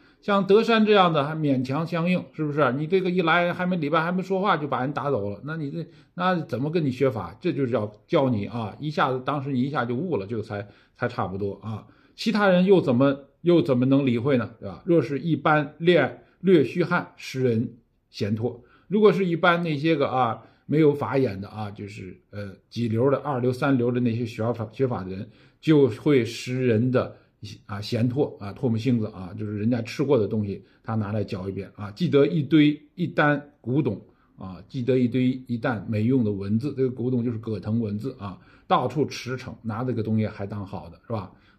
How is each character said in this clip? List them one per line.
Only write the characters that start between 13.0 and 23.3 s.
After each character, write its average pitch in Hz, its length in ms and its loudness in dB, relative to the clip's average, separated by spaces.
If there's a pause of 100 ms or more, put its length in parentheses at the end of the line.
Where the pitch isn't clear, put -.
又 170 200 4
怎 139 160 2
么 127 100 2
能 135 200 4
理 120 120 2
会 135 180 2
呢？ 113 140 -2 (100)
对 101 80 -12
吧 87 180 -14
？“若 165 160 6
是 139 160 -4
一 160 160 -2
般 151 440 2
略， 165 440 2 (200)
略 175 200 6
虚 175 220 -2
汗， 175 320 -2
使 - 260 -8
人 117 340 0 (320)
闲 107 280 -4
脱。” 117 260 -6 (240)
如 208 140 0
果 208 120 8
是 185 140 0
一 170 80 0
般 175 300 2
那 156 120 -2
些 160 200 2
个 139 120 2
啊， 120 340 0 (240)
没 147 140 2
有 147 120 6
法 131 240 -2
眼 107 240 0
的 98 80 -10
啊， 107 220 -8
就 101 180 -12
是， 98 320 -14 (100)
呃， 101 240 -12 (140)
几 117 200 -4
流 117 220 2
的、 135 80 2
二 139 220 -4